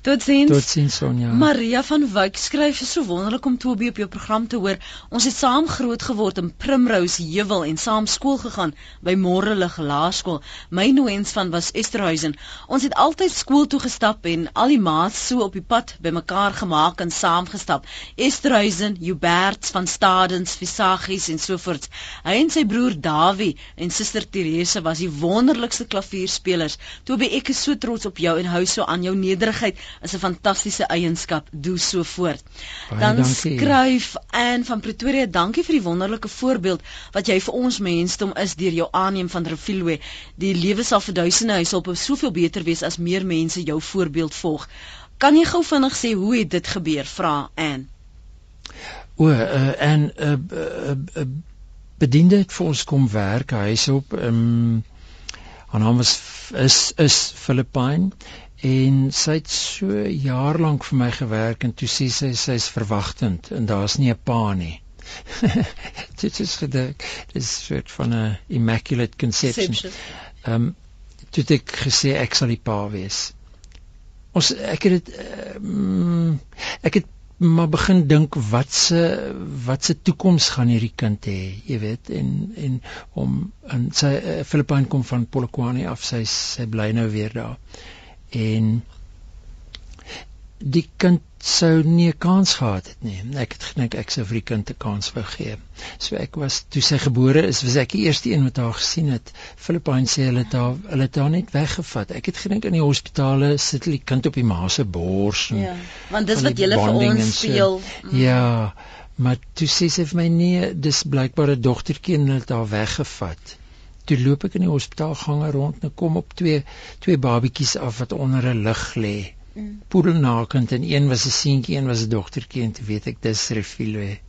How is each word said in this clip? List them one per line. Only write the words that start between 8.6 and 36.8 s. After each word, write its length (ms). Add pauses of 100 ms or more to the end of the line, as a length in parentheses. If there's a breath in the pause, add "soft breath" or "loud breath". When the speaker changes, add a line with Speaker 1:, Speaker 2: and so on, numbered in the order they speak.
Speaker 1:
by 140
Morrelig 640
Laerskool. 640 (280 loud breath)
My 220
nooiens 400
van 200
was 200
Esterhuizen. 640 (320 loud breath)
Ons 160
het 100
altyd 380
skool 360
toe 120
gestap 460
en 280
al 140
die 120
maats 480
so 120
op 140
die 80
pad 400
bymekaar 520
gemaak 460
en 120
saam 360
gestap. 380 (320 loud breath)
Esterhuizen, 840
Huberts, 720
Van 160
Stadens, 720
Visagies 720
en 100
so 180
voort. 300 (380 loud breath)
Hy 180
en 60
sy 160
broer 340
Dawie 560 (220 loud breath)
en 120
suster 400
Therese 520
was 180
die 100
wonderlikste 800
klavierspelers. 880 (280 loud breath)
Toby, 200 (140)
ek 100
is 140
so 140
trots 280
op 120
jou 220
en 60
hou 200
so 180
aan. 200
Jou 120
nederigheid 600 (240 loud breath)
is 140
'n 40
fantastiese 680
eienskap. 640
Doe 260
so 260
voort." 380 (480 loud breath)
Speaker 2:
Baie 100
Speaker 1:
Dan 160
Speaker 2:
dankie. 440
Speaker 1:
skryf 560 (160)
Anne 340
van 140
Pretoria, 480
"Dankie 360
vir 120
die 80
wonderlike 440
voorbeeld 540 (300 loud breath)